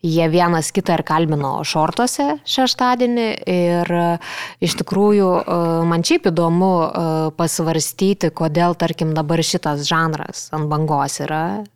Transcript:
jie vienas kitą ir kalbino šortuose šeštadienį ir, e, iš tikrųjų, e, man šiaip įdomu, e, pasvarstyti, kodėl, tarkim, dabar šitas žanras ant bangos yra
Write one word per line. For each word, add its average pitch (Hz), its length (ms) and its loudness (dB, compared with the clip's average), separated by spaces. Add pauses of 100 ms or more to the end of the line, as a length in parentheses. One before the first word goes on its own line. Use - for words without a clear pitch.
jie 165 240 2
vienas 170 480 2
kitą 180 240 0
ir - 80 -6
kalbino 156 460 0 (100)
šortuose 247 800 0
šeštadienį 247 840 0 (220)
ir, 175 480 2
e, 170 80 2 (560)
iš 175 240 -2
tikrųjų, 202 560 4
e, 180 160 -2 (320)
man 170 160 2
šiaip 330 300 2
įdomu, 175 360 2 (140)
e, 165 240 -2 (320)
pasvarstyti, 165 880 0
kodėl, 165 480 0
tarkim, 165 400 -2
dabar 160 240 0
šitas 147 480 -2
žanras 160 640 -4
ant 156 160 -4
bangos 147 560 0
yra 170 400 -4 (120)